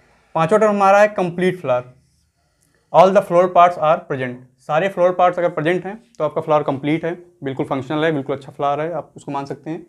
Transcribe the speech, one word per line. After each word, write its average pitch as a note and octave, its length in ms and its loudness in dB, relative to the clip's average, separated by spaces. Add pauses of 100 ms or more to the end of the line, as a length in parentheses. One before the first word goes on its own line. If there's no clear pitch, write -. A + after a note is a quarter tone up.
(360)
पाँचवा E3 220 0
टर्म G#3+ 140 4
हमारा G3 280 4
है G#3 100 6
कंप्लीट F3+ 500 -2
फ्लावर, B2 320 -4 (1040)
all E3+ 160 6
the G3 120 4
flower F3+ 260 2
parts F3 320 4
are D#3 220 2
present। B2+ 320 -6 (260)
सारे D#3+ 300 -2
फ्लावर F3+ 240 2
पार्ट्स F3+ 260 2
अगर F3 100 0
प्रेजेंट E3+ 360 -2
हैं G3 100 -12 (220)
तो D#3+ 60 -4
आपका D3+ 180 -4
फ्लावर D3+ 220 0
कंप्लीट C#3+ 420 -4
है, E3+ 80 -4 (300)
बिल्कुल C3+ 220 -6
फंक्शनल D3 400 -6
है, E3 60 0
बिल्कुल C#3+ 240 -4
अच्छा C3+ 160 -16
फ्लावर C#3+ 300 -4
है, E3 120 -6
आप D3+ 220 -10
उसको - 160 -16
मान C#3 140 -8
सकते C3+ 240 -14
हैं। E3+ 200 -10